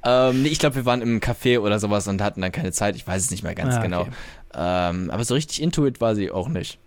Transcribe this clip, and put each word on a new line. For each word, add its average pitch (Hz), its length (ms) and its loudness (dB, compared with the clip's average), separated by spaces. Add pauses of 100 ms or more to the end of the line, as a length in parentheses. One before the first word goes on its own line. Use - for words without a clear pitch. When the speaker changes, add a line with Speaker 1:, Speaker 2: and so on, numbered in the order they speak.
Speaker 1:
Ähm, 127 400 4
nee, 147 60 2
ich 151 100 -2
glaub, 143 160 2
wir 131 100 -2
waren 123 160 2
im 113 200 2
Café 123 380 2
oder 104 200 2
sowas 104 300 0
und 98 120 0
hatten 101 200 -2
dann 92 100 -2
keine 92 220 -4
Zeit. 104 240 0
Ich - 100 -14
weiß 95 160 -2
es - 80 -2
nicht 92 100 -6
mehr - 140 -6
ganz 127 180 0
Speaker 2:
Ah, 120 40 2
okay. 113 100 0
Speaker 1:
genau. 87 200 -2 (460)
Ähm, 90 560 0
aber 110 140 -2
so 120 100 0
richtig 147 280 -2
into 156 240 2
it 127 160 0
war 113 120 2
sie 101 160 0
auch 92 200 -4
nicht. 87 380 -6